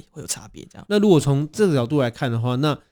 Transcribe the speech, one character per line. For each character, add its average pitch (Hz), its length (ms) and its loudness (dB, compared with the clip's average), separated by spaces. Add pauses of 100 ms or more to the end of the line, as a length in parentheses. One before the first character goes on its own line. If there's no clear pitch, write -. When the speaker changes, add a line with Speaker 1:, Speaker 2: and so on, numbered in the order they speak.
Speaker 1:
会 - 100 -20
有 - 80 -14
差 - 240 -10
别 - 200 -20
这 - 80 -20
样。 - 100 -20
Speaker 2:
那 208 80 2
如 214 100 4
果 170 120 8
从 143 320 0
这 214 160 0
个 156 80 0
角 120 100 0
度 143 160 0
来 120 80 0
看 123 220 -6
的 113 80 -2
话， 123 160 -2
那 143 200 0 (160)